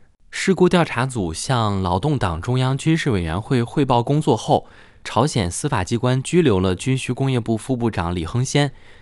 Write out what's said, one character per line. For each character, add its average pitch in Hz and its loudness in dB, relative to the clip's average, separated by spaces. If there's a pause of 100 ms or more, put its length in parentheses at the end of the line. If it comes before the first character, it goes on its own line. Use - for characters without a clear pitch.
(300)
事 - 0
故 180 4
调 170 4
查 123 -2
组 107 -4
向 104 0
劳 92 0
动 143 0
党 87 -2
中 123 -2
央 131 0
军 160 2
事 156 0
委 98 0
员 82 -2
会 120 0
汇 139 0
报 127 2
工 147 0
作 123 2
后， - 0 (360)
朝 120 0
鲜 92 0
司 - -6
法 117 0
机 120 -2
关 127 0
拘 175 2
留 104 4
了 92 2
军 131 -2
需 131 -6
工 135 -2
业 127 0
部 113 -2
副 131 -4
部 117 0
长 90 -2
李 82 -2
亨 117 -2
先， 143 0 (300)